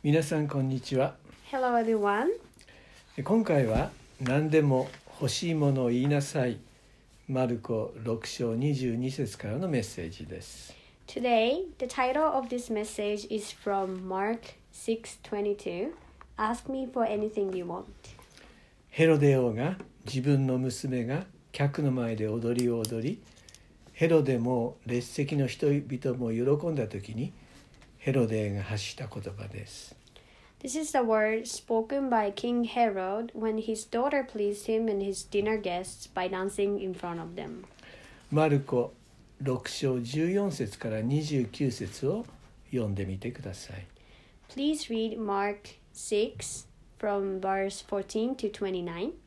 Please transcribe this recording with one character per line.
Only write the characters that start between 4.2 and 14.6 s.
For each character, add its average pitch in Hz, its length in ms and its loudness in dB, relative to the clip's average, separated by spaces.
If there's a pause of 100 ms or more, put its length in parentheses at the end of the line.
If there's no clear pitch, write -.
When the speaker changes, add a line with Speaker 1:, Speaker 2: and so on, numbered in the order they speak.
Speaker 1:
「何 139 300 2
で 156 100 8
も 135 280 4 (320)
欲 143 100 2
し 170 200 -2
い 165 40 2
も 147 160 4
の 135 140 2
を 123 60 4
言 120 120 4
い 139 60 4
な 143 120 4
さ 139 280 0
い」、 117 100 -4 (720)
マ 131 160 2
ル 120 120 0
コ 113 440 -4
六 113 240 -4
章 117 300 -2
二 143 180 2
十 127 220 0
二 127 160 -2
節 123 260 -4
か - 80 -8
ら 107 120 -4
の 185 100 -2
メ 147 100 0
ッ 113 60 0
セ 85 220 -8
ー 82 40 -8
ジ 80 160 -12
で 76 160 -12
す。 - 320 -18 (320)
Speaker 2:
Today, 240 600 2 (120)
the 262 80 -2
title 262 500 2
of 254 120 0
this 240 200 -4
message 208 640 -4
is 214 220 -4 (100)
from 190 440 -2
Mark 202 320 -2 (320)